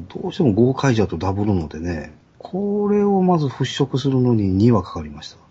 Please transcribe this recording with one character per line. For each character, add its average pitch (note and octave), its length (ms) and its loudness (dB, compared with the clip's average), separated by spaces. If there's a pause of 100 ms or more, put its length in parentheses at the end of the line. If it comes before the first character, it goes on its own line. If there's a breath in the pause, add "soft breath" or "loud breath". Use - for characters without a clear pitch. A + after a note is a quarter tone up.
(220)
ど F#3 80 -6
う - 20 -10
し - 60 -16
て F#3+ 60 0
も A#2+ 100 4
豪 A#2+ 220 4
快 C3+ 200 2
じ A2 60 2
ゃ F#2 60 2
と F2 100 -6
ダ F#2 160 -2
ブ G2+ 100 -2
る G#2 120 0
の D#2+ 120 -2
で D#2 120 -12
ね。 E2+ 340 -8 (240)
こ G3+ 500 -4
れ G#3 160 2
を G3+ 180 2
ま F3+ 180 4
ず D3 80 0
払 - 380 -2
拭 C3 120 -4
す B2+ 100 -2
る C3 140 2
の B2 140 4
に G2+ 140 2
二 G2 220 4
話 G2+ 120 2
か - 100 -12
か E2 100 -8
り D2+ 60 -12
ま D2 140 -16
し - 80 -20
た。 - 60 -20 (120)